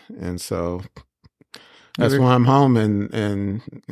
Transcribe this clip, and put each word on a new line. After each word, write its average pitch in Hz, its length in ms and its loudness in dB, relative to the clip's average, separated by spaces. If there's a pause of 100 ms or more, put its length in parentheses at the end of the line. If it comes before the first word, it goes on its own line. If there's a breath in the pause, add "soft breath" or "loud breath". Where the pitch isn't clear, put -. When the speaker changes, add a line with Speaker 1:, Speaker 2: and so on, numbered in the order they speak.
(200 soft breath)
Speaker 1:
And 90 200 -8
so 87 420 -6 (1160 loud breath)
that's 120 160 2
Speaker 2:
You 139 60 2
were 127 60 4
Speaker 1:
why 127 80 4
I'm 120 120 4
home, 135 300 4
and, 104 380 0
and, 104 480 -4 (300)